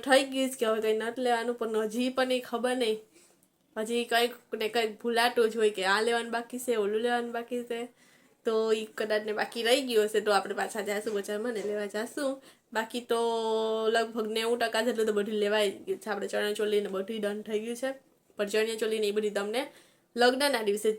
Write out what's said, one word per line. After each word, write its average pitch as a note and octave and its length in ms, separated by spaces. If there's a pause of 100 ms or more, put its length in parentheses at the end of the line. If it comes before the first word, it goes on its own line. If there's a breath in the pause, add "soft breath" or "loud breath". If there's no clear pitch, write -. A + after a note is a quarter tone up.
થઈ C4+ 280
ગઈ C4 180
જ C4 80
કે A3+ 100
હવે A3 140
કંઈ A3 160
નથી A#3 280
લેવાનું, A#3+ 340
પણ A3 340
હજી B3 240
પણ B3+ 180
એ - 20 (100)
ખબર B3 340
નહીં, A3 180 (760 soft breath)
હજી A#3 380
કંઈક A#3 240 (240)
ને G#3+ 140
કંઈક A3 260
ભૂલાતું A#3 500
જ A3+ 120
હોય G#3+ 160
કે F#3 160
આ - 20 (120)
લેવાનું A#3 280
બાકી A#3+ 300
છે, A#3 160
ઓલું G#3+ 240
લેવાનું A#3+ 320
બાકી A#3+ 240 (100)
છે, A#3 80 (640 soft breath)
તો A3+ 100 (240)
ઈ A3 80 (140)
કદાચ G#3+ 300
ને G#3 100
બાકી A3 260
રહી C4+ 220
ગયું G#3+ 180
હશે G#3+ 180
તો G3+ 120
આપણે G3 240
પાછા G3 320
જાશું G#3 260
બજારમાં G#3 380
ને F#3+ 160
લેવા G#3 240
જાશું. C4 340 (460 loud breath)
બાકી A#3 340
તો A#3 100 (680)
લગભગ A3+ 500
નેવું A#3 240
ટકા A3+ 240
જેટલું A3 240
તો G#3 80
બધું G#3+ 240
લેવાઈ G3+ 320 (100)
ગયું F#3+ 160
છે. A3 80
આપણે G3+ 220
ચણિયા G#3 300
ચોલી G#3 240
ને F#3+ 120
બધું G#3+ 240
ડન G#3 260
થઈ G#3+ 180
ગયું A#3 180
છે, C4 80 (460)
પણ G3+ 140
ચણિયા A3 300
ચોલી A3 200
ને G#3 100
એ G#3 60
બધી G#3 180
તમને G#3 260 (540 loud breath)
લગ્નના B3+ 520
દિવસે G#3 220
જ G#3+ 100